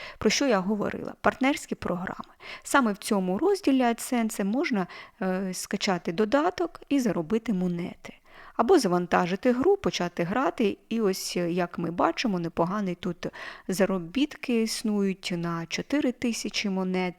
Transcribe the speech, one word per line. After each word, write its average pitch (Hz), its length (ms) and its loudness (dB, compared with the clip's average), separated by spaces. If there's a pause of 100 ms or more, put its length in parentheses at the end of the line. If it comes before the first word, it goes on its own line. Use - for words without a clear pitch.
(180)
Про 214 120 2
що 285 160 2
я 220 120 4
говорила? 196 600 -4
Партнерські - 540 0
програми. - 600 -6 (280)
Саме 240 300 4
в 190 40 -4
цьому 190 420 0
розділі 311 440 4
AdSense 233 600 0
можна, 220 420 0 (360)
е, 185 320 -2
скачати 190 580 -2
додаток 285 760 0
і 285 120 4
заробити 214 520 0
монети. 180 640 -4 (420)
Або 294 220 6
завантажити 180 720 2
гру, 339 240 4
почати - 460 -2
грати. 220 560 0 (100)
І 226 120 -2
ось, 190 360 0
е, 175 160 0
як 175 260 -2
ми 170 120 -2
бачимо, 208 480 0
непоганий 175 560 -2
тут - 320 -6 (420)
заробітки 190 920 0
існують 202 760 -2
на 170 300 -4
чотири 277 460 -2
тисячі 226 580 -4
монет, 185 480 -2